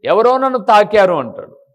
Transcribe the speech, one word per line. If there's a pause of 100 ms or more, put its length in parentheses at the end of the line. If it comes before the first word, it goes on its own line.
ఎవరో
నన్ను
తాకారు"
అంటాడు. (180)